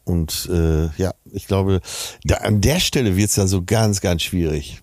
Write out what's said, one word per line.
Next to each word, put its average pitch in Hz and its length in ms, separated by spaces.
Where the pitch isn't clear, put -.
Und, 85 440
äh, 80 360
ja, 90 160
ich - 140
glaube, 98 340
da, - 120
an 104 260
der 139 180
Stelle 113 380
wird's 104 180
dann 98 140
so 95 140
ganz, 107 360
ganz 87 220
schwierig, 78 600